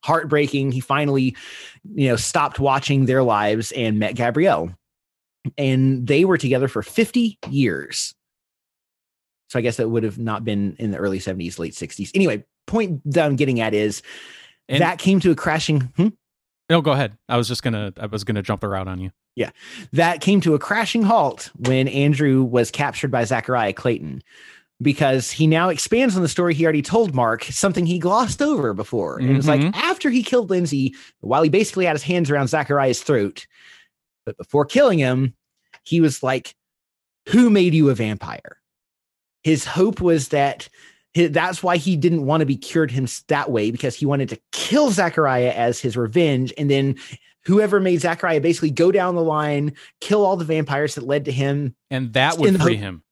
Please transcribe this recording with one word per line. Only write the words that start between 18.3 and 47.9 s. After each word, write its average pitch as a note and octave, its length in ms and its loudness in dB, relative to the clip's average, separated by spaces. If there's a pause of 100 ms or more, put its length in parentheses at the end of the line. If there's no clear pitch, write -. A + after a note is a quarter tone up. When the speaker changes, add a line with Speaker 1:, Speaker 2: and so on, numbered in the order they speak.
Speaker 2:
jump G2+ 200 -4
the G#2+ 80 -4
route F#2+ 180 -4
on F#2 120 -8
you. F#2 120 -8 (240)
Speaker 1:
Yeah. - 160 -4 (420)
That E3 280 2
came G3 200 4
to E3 120 2
a D3 60 2
crashing A3 440 -2
halt F#3+ 540 0
when C3 300 2
Andrew C#3 560 2
was A#2+ 280 0
captured C#3+ 400 -4
by A#2+ 140 0
Zachariah A2+ 480 -2
Clayton, D2+ 500 -4 (580)
because C3+ 480 2
he D#3+ 160 0
now E3 240 4
expands A3 460 0
on F#3 80 0
the D#3+ 60 0
story F3 260 0
he D#3 80 0
already D#3 180 2
told G3 320 0
Mark, A2+ 300 0
something F3+ 420 -2
he F3 140 0
glossed G3+ 420 0
over D#3+ 320 0
before. F#2+ 460 -4
And C3 180 2
it's C#3 100 0
like, C#3+ 140 4
Speaker 2:
Mm-hmm. F3+ 180 0
Speaker 1:
after D#4+ 300 -2
he B3 140 0
killed A#3 260 0
Lindsay, D3 460 -2 (240)
while C3 240 0
he D#3 60 4
basically F#3+ 360 0
had D#3+ 100 0
his C#3+ 80 -6
hands E3 280 0
around C#3+ 160 0
Zachariah's C#3+ 560 0
throat, G#2+ 420 -2 (800)
but A2 120 -12
before C#3+ 280 0
killing A#3+ 340 4
him, B2+ 360 0 (480)
he E3+ 180 0
was D3+ 220 0
like, C3 320 -4 (760)
"Who A#3+ 200 6
made F3+ 240 4
you D3+ 160 6
a C3 40 2
vampire?" G#2+ 640 -6 (840)
His D#3 220 2
hope F#3+ 340 0
was E3 300 0
that C#3 400 -2 (440)
hi-, E3+ 140 4
that's E3 340 -2
why F3+ 140 2
he E3+ 220 0
didn't E3 280 2
want D3+ 140 2
to D#3 60 2
be C3+ 100 0
cured D#3 340 -2
him C3 140 -4
s-, - 240 -8
that C#3+ 240 -2
way, A2 180 0
because A#2 260 -6
he D3+ 100 -4
wanted C#3 240 0
to - 100 -12 (140)
kill C4+ 380 0
Zachariah D3 600 2
as A#2+ 300 -2
his A#2 160 -4
revenge. B2+ 600 0
And C#3+ 140 0
then C#3 240 2 (480)
whoever G3+ 380 2
made F#3 180 2